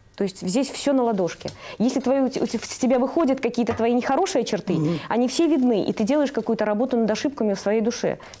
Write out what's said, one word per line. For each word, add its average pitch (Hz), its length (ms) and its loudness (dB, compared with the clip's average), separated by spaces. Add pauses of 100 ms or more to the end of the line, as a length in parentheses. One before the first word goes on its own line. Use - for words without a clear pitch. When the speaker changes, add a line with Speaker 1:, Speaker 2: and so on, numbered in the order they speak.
(160)
Speaker 1:
То - 80 -2
есть 190 240 -4
здесь 240 220 0
все - 240 0
на 262 100 2
ладошке. 190 460 -2 (300)
Если 254 200 2
твои, 262 220 2
у 254 80 2
те-, 320 120 -4
у 269 40 0
те-, 214 140 -2
с - 180 -6
тебя 254 220 2
выходят 269 400 2
какие-то 240 340 0
твои 233 200 0
нехорошие 269 500 0
черты, 190 300 -2
Speaker 2:
Мгм. 160 260 0 (100)
Speaker 1:
они 240 180 2
все 330 200 2
видны, 247 360 2
и 202 100 -2
ты 220 100 0
делаешь 277 280 2
какую-то 220 340 0
работу 233 320 0
над 220 120 2
ошибками 220 440 0
в 190 60 -4
своей 214 220 2
душе. 214 360 -2 (240)